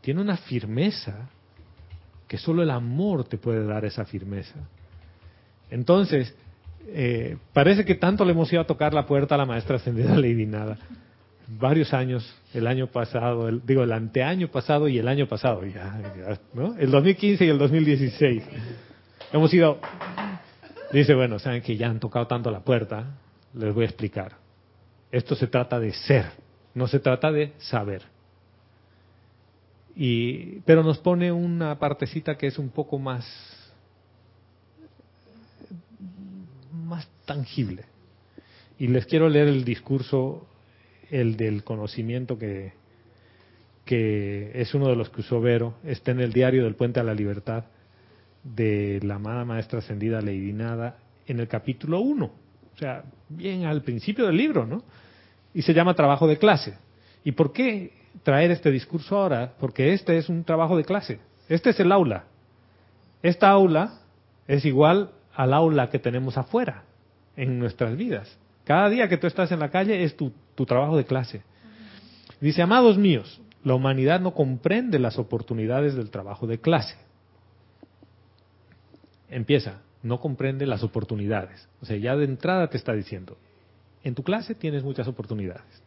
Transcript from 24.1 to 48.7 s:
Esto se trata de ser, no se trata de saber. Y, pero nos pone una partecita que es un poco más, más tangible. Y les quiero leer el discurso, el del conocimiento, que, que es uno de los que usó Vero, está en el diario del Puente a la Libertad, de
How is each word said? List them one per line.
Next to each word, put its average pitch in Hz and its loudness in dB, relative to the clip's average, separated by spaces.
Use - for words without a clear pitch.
Esto 127 -2
se 123 0
trata 123 -2
de 110 -2
ser, 107 2
no 127 -2
se 139 0
trata 135 2
de 147 -2
saber. 101 -6
Y, 135 -4
pero 160 6
nos 156 0
pone 175 0
una 170 -4
partecita 147 -4
que - -6
es 139 -4
un 135 -6
poco 147 -6
más, 127 -8
más 165 -10
tangible. 123 -6
Y 131 -2
les 123 2
quiero 160 4
leer 147 6
el 131 2
discurso, 135 -4
el 120 0
del 107 -2
conocimiento, 117 -8
que, 98 -10
que 104 -2
es 123 -4
uno 139 2
de 123 4
los 117 -4
que - -10
usó 120 -2
Vero, 117 2
está 135 -6
en 123 -2
el 123 -2
diario 127 4
del 107 -2
Puente 123 0
a 120 0
la 110 -2
Libertad, 104 -6
de 104 -2